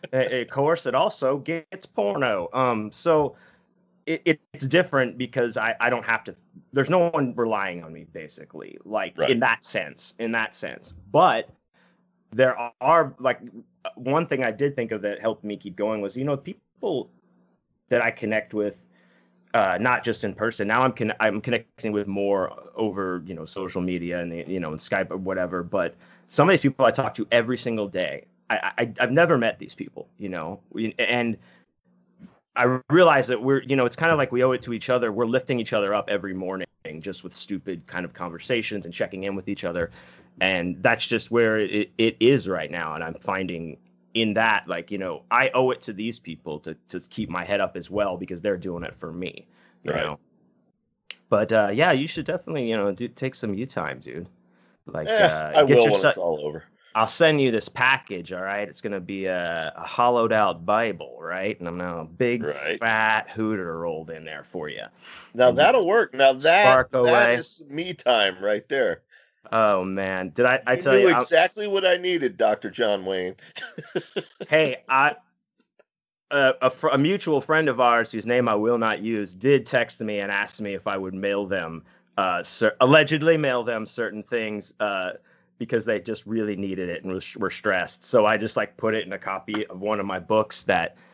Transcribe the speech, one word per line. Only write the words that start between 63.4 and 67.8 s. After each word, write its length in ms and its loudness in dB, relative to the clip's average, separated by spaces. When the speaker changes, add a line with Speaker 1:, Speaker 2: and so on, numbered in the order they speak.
Speaker 1:
rolled 320 -6
in 140 -14
there 200 -14
for 240 -10
you. 160 -10
Speaker 2:
Now 160 6
Speaker 1:
And 100 4
you 60 8
Speaker 2:
that'll 220 6
work. 280 2
Now 200 6
that, 360 6
Speaker 1:
spark 220 6
Speaker 2:
that 80 2
Speaker 1:
away. 340 6
Speaker 2:
is 340 -6
me 260 -6